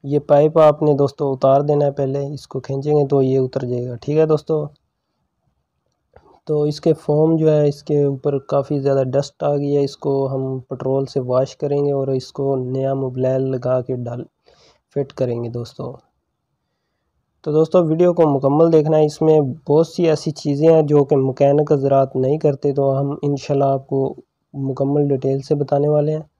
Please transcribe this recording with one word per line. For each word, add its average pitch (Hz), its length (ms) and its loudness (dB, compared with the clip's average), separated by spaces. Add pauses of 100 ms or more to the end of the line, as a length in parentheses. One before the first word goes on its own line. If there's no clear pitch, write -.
ये 143 220 -2
पाइप 151 340 4
आपने 151 360 4
दोस्तों 139 360 -2
उतार 135 320 2
देना 147 200 0
है, 139 80 0
पहले 139 360 -4
इसको 139 320 -12
खींचेंगे 139 460 -2
तो 139 160 2
ये 131 180 2
उतर 131 260 -4
जाएगा। 123 300 -6
ठीक 147 220 -4
है 160 100 4
दोस्तों, 151 380 -2 (1800)
तो 151 180 0
इसके 151 280 0
फोम 156 420 2
जो 156 140 2
है 151 180 4
इसके 147 260 -4 (100)
ऊपर 139 320 -2 (140)
काफ़ी 143 300 -2
ज़्यादा 135 260 0
डस्ट 135 380 -4
आ 147 100 0
गई 143 160 -2
है, 143 140 2
इसको 139 280 -6 (140)
हम 131 340 -6
पेट्रोल 135 460 -4
से 135 160 -4
वॉश 127 320 -2
करेंगे 143 380 -2
और 135 180 -2
इसको 135 480 -4
नया 131 360 -4
मोबिल 127 320 -4 (200)
लगा 127 340 -2
के 127 180 -6
डाल 123 260 -10 (720)
फिट 143 160 -6
करेंगे 120 380 -4
दोस्तों। 120 420 -12 (1500)
तो 156 80 -4
दोस्तों, 160 320 4
वीडियो 165 280 2
को 170 160 4
मुकम्मल 143 420 2
देखना 156 260 4
है, 156 100 4
इसमें 151 460 2
बहुत 156 360 0
सी 175 200 -2
ऐसी 151 240 -2
चीज़ें 147 360 0
हैं 160 180 6
जो 147 180 4
कि 143 140 0
मैकेनिक 143 540 2
हजरात 135 440 2
नहीं 131 220 0
करते, 143 340 -2
तो 139 200 0
हम 139 320 -4
इंशाल्लाह 139 480 -2
आपको 135 440 -4 (380)
मुकम्मल 139 540 -2
डिटेल 135 340 -2
से 156 140 -2
बताने 143 320 0
वाले 151 240 0
हैं। 156 100 -6 (180)